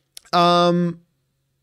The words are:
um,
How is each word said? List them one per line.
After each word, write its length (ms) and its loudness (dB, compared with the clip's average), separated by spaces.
um, 680 0